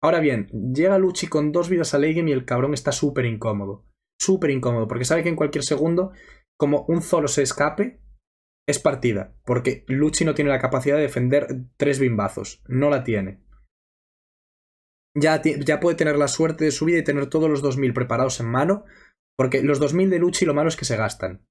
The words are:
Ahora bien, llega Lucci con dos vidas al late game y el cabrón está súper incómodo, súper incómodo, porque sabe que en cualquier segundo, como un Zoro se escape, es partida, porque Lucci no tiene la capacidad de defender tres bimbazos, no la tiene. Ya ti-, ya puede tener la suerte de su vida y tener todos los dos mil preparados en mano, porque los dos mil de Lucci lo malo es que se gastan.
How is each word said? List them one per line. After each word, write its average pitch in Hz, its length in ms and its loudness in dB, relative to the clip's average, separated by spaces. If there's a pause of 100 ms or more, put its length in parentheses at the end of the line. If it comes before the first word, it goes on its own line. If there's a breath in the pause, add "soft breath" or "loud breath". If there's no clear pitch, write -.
Ahora 165 180 2
bien, 127 280 0 (280)
llega 190 240 4
Lucci 185 260 0
con 151 260 0
dos 170 180 -2
vidas 170 260 0
al 143 60 2
late 156 120 2
game 165 160 0
y 143 40 2
el 127 120 -2
cabrón 131 300 0
está 139 160 -4
súper 139 340 0
incómodo, 104 640 -4 (320)
súper 180 320 2
incómodo, 123 360 0
porque 120 180 -4
sabe 160 180 0
que 170 60 0
en 165 60 -2
cualquier 147 280 -2
segundo, 170 480 0 (440 loud breath)
como 143 320 0
un 165 140 0
Zoro 160 260 0
se 139 140 0
escape, 151 580 -2 (680)
es 143 100 0
partida, 127 580 -2 (100)
porque 123 420 -2
Lucci 147 380 0
no 156 100 0
tiene 147 160 0
la 131 80 0
capacidad 131 360 0
de 151 60 2
defender 139 460 0 (280)
tres 139 240 0
bimbazos, 104 680 -2
no 135 240 2
la 131 120 0
tiene. 98 400 -4 (1700)
Ya 156 240 2
ti-, 151 140 2 (100)
ya 151 140 0
puede 165 180 0
tener 151 200 2
la 143 100 2
suerte 160 380 0
de 151 60 2
su 156 140 -2
vida 170 140 2
y 156 40 -2
tener 143 240 0
todos 156 220 0
los 143 140 0
dos 131 140 0
mil 131 160 0
preparados 123 460 -2
en 120 60 -4
mano, 147 400 0 (500 soft breath)
porque 131 280 2
los 139 160 2
dos 147 160 0
mil 190 160 2
de 175 80 2
Lucci 175 260 2
lo 156 80 2
malo 151 160 2
es 156 60 -6
que - 100 -10
se 120 120 -2
gastan. 95 540 -6